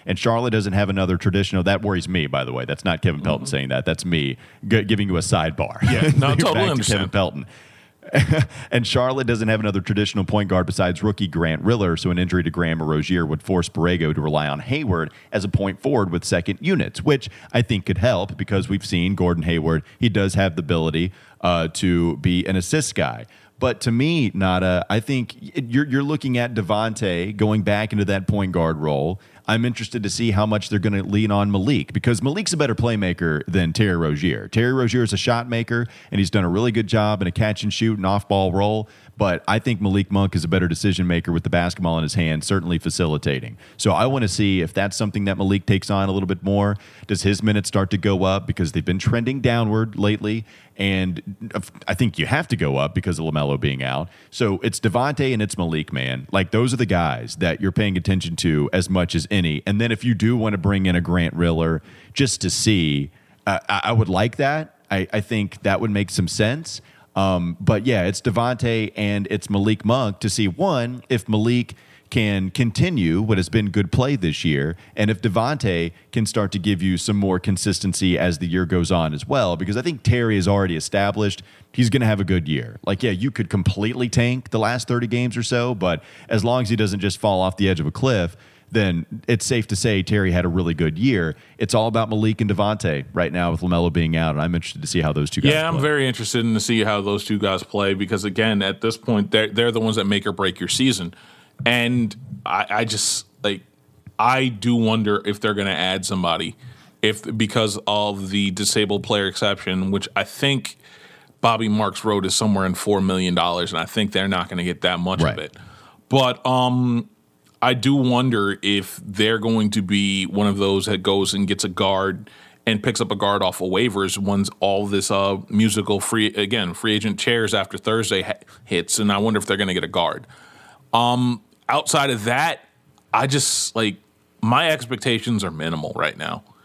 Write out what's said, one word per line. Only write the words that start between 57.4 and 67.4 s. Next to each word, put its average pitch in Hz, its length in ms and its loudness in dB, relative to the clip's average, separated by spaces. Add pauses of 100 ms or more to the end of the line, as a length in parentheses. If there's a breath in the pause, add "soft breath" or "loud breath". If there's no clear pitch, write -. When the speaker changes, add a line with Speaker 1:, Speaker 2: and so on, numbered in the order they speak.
Speaker 1:
you're 95 100 0
paying 101 240 0
attention 85 400 0
to 76 380 2
as 90 160 0
much 90 240 0
as 80 160 -2
any. 85 360 0
And 101 140 0
then 117 100 0
if 110 140 -2
you 123 80 2
do 110 240 2
wanna 107 220 0
bring 95 260 2
in 90 100 2
a 87 60 4
Grant 85 320 0
Riller 82 480 2 (320 loud breath)
just - 300 0
to 92 80 -2
see, 78 600 2 (360 soft breath)
uh, - 200 0
I, 101 180 0
I 113 80 0
would 110 180 2
like 104 260 0
that. 147 380 -2 (160)
I, 95 200 -2
I 107 120 -2
think 104 400 -4
that 98 180 2
would 110 100 -2
make 101 200 -2
some 90 180 0
sense. 127 540 -2 (320 soft breath)
Um, 90 440 0